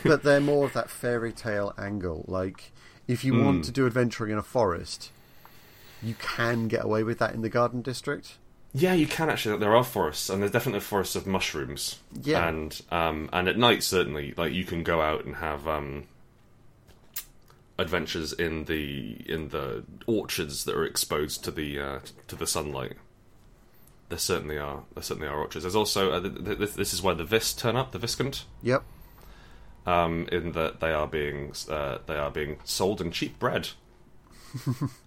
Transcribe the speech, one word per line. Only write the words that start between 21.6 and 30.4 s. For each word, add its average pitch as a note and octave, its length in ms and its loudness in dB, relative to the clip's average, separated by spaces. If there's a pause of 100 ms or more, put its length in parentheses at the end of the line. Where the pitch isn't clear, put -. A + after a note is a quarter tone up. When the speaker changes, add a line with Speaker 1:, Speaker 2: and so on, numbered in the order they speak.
Speaker 2:
uh, C#2 200 -6 (280)
to - 80 -10
the E2 100 -4
sunlight. D2 500 -2 (1120)
There E2+ 100 -6
certainly D2+ 400 -2
are. C#2+ 240 -6 (120)
There - 80 -10
certainly D2+ 260 -4
are D2 100 -2
orchards. D#2 260 -4
There's F#2 120 -2
also, G2+ 360 4
uh, F2+ 80 0
th-, - 240 -6
th-, G2+ 140 -2
th-, G#2 160 -2
this G2 180 -2
is F2 100 -2
where F#2 120 4
the E2 100 -2
Vis A2 300 2
turn A2+ 220 0
up, C3 160 0
the F#2 60 -8
Viscount. B2+ 460 -2 (180)
Speaker 1:
Yep. B2 200 2 (1040)
Speaker 2:
Um, E2+ 440 2
in E2+ 220 0